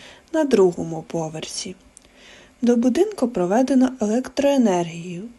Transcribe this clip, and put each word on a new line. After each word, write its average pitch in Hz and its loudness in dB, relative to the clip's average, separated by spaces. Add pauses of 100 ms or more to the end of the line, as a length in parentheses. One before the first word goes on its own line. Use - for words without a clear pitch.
(320)
на 320 2
другому 175 2
поверсі. 160 -8 (880)
До 240 4
будинку 254 0
проведено 254 2
електроенергію 202 0 (160)